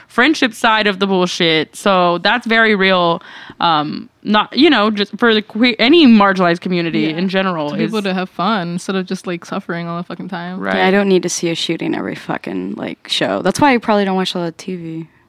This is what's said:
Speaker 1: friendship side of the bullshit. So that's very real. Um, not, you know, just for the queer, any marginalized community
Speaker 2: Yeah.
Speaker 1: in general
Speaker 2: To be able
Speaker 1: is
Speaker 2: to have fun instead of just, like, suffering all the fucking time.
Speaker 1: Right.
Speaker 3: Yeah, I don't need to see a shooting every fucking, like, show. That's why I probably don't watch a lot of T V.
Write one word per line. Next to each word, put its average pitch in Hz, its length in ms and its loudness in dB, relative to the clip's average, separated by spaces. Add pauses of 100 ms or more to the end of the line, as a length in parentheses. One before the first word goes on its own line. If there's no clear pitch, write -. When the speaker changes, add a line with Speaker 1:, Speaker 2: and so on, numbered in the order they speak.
Speaker 1:
friendship 262 480 2
side 220 320 2
of 190 140 -2
the 202 60 0
bullshit. 180 680 0
So 180 420 2
that's 214 280 0
very 220 280 2
real. 180 460 2 (400)
Um, 151 480 -2 (160)
not, 208 320 0
you 311 140 6
know, 220 200 2
just 208 280 -4
for 233 160 4
the 214 80 0
queer, 233 360 0
any 294 280 6
marginalized 190 560 4
community 170 380 -2
Speaker 2:
Yeah. 156 180 -2
Speaker 1:
in 190 100 -2
general 180 440 -2
Speaker 2:
To - 40 -6
be - 80 -2
able 220 140 -4
Speaker 1:
is 202 60 -2
Speaker 2:
to 185 100 -4
have 185 160 -6
fun 180 420 -4
instead 190 240 -6
of 185 80 -4
just, 185 220 -8
like, 175 180 -8
suffering 175 420 -8
all 170 120 -8
the 175 60 -8
fucking 180 260 -12
time. 180 300 -10
Speaker 1:
Right. 190 160 -2
Speaker 3:
Yeah, 185 100 2
I 185 40 4
don't 202 180 2
need 185 160 4
to 175 40 -4
see 170 220 -4
a 165 40 -4
shooting 160 400 -4
every 95 200 -6
fucking, 95 600 -8
like, - 320 -12
show. 123 340 -2
That's 190 180 -2
why 285 140 4
I 240 40 2
probably 208 280 0
don't 190 100 -2
watch 185 180 -4
a 190 40 -6
lot 170 100 -4
of 160 80 -10
T 185 200 -12
V. 165 320 -12 (200)